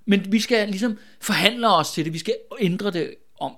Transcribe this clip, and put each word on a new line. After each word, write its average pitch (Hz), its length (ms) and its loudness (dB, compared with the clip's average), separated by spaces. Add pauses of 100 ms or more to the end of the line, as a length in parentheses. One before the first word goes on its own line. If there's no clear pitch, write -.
men 196 260 4
vi 220 80 4
skal 214 300 0
ligesom 214 280 -2 (240)
forhandle 220 480 2
os 165 220 2
til 160 140 -2
det, 165 80 -4
vi 165 40 -8
skal 208 180 -4 (240)
ændre 190 320 0
det 170 240 -4 (240)
om. 139 180 -6